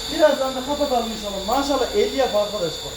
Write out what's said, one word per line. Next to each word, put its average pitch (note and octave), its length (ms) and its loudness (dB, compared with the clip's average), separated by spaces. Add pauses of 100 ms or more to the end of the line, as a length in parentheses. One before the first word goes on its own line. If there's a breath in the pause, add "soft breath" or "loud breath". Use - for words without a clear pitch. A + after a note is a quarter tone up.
(140)
Birazdan C4+ 420 4
da B3+ 100 -6
kapatalım B3+ 520 0
inşallah. G3 300 -6
Maşallah C4 480 0
elli B3 200 2
yap B3 200 0
arkadaş G3 360 0
bak. - 260 -10